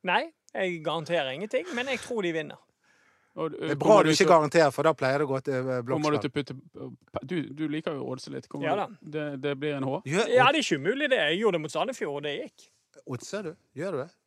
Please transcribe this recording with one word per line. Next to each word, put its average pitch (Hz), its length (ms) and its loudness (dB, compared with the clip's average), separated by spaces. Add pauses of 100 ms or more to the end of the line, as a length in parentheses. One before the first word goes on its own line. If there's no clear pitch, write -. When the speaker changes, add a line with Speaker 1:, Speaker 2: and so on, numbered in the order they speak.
Speaker 1:
Nei, 190 200 2 (300)
jeg 180 300 -2
garanterer 156 500 -2
ingenting, 220 400 -4
men 247 140 -4
jeg 247 120 -4
tror 233 240 -6
de 175 100 0
vinner. 156 240 -6 (800)
Speaker 2:
Og, 156 160 -4
eh, - 140 -8
Speaker 3:
Det 151 40 -2
er 151 60 0
bra 135 100 0
Speaker 2:
kommer 202 160 10
Speaker 3:
du 156 60 6
Speaker 2:
du 156 60 6
Speaker 3:
ikke - 20 0
Speaker 2:
til 190 100 6
Speaker 3:
garanterer, 156 460 6
for - 80 -4
da 156 160 4
pleier 135 220 2
det 151 80 2
å - 20 -6
gå 135 140 0
til, 139 100 -2
eh, 127 320 -2
Speaker 2:
Kommer 147 240 0
du 147 80 2
Speaker 3:
blokkspill. 147 280 -2
Speaker 2:
til 131 100 -12
å 131 340 -16 (240)
putte, - 140 -6
du, 185 80 -4 (180)
du 156 140 -6
liker 156 260 -4
jo 135 80 -6
å 127 140 -6
oddse 143 180 -14
litt. 131 160 -10
Kommer 143 160 -6
Speaker 1:
Ja 160 100 2
Speaker 2:
du 208 60 -2
Speaker 1:
da. 185 160 -8 (140)
Speaker 2:
det, 147 300 -6
det 143 180 -2
blir 147 180 -2
en 135 60 -4
H? 139 220 -2
Speaker 3:
Gjør 165 280 0
Speaker 1:
Ja, 247 140 6
Speaker 3:
odd- 294 80 4
Speaker 1:
det - 20 2
er 269 60 2
ikke 151 180 0
umulig 269 300 -2
det. 240 80 2
Jeg 160 200 2
gjorde 214 140 2
det 160 80 0
mot 151 100 -8
Sandefjord, 175 440 -4
og 139 80 -6
det 143 100 -4
gikk. 277 320 -12 (400)
Speaker 3:
Oddser 190 380 -8
du? 160 80 -8 (240)
Gjør 175 160 -6
du 151 80 -4
det? 170 100 -8 (180)